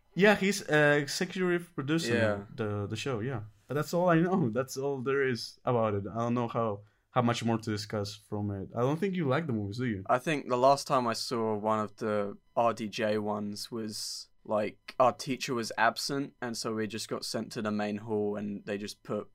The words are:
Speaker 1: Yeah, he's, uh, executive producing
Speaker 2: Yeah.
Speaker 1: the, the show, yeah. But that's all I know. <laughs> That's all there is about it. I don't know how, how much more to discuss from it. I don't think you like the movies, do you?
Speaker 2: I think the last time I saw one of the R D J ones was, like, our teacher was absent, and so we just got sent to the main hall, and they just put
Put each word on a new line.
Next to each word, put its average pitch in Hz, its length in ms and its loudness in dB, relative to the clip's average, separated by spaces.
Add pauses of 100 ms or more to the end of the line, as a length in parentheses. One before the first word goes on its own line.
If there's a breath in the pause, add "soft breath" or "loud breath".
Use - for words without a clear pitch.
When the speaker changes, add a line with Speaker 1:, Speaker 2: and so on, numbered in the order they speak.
(160)
Speaker 1:
Yeah, 196 200 8
he's, 196 340 2
uh, 147 320 6
executive 180 720 -2
producing 139 420 0
Speaker 2:
Yeah. 107 240 2 (160)
Speaker 1:
the, 104 320 -2
the 110 100 -4
show, 131 240 -2
yeah. 120 200 -4 (260)
But 131 80 -4
that's 151 180 -2
all 175 160 4
I 165 100 6
know. 175 300 2
<laughs> 107 40 -2
That's 131 240 -2
all 139 240 -2
there 135 240 2
is 123 380 -2
about 113 300 2
it. 101 100 -2 (100)
I 113 60 -4
don't 120 140 0
know 120 160 0
how, 113 320 -2 (300 soft breath)
how 127 100 2
much 120 240 2
more 113 120 4
to 110 140 -6
discuss 104 480 -4 (100)
from 104 220 -2
it. 95 160 -6 (100)
I 117 40 0
don't 139 180 2
think 190 160 -2
you 170 140 0
like 151 180 0
the 127 60 -2
movies, 104 240 -4
do 127 80 -2
you? 98 240 -2
Speaker 2:
I 123 100 4
think 151 300 -2
the 123 80 0
last 135 300 6
time 131 200 2
I 113 60 0
saw 113 420 -2
one 110 240 0
of 104 160 -4
the 104 400 -2 (220)
R 117 160 4
D 107 160 -6
J 107 280 0
ones 104 540 -4
was, 110 560 -8 (160)
like, 107 560 -2
our 123 140 6
teacher 127 400 -4
was 113 240 -2
absent, 139 640 2
and 117 160 -4
so 117 160 -2
we 110 140 -2
just 107 200 -6
got - 160 -6
sent - 300 -6
to 120 80 -4
the 107 100 0
main 104 260 -2
hall, 104 380 0
and 104 300 -6
they 104 120 -2
just 101 260 -10
put 107 320 -4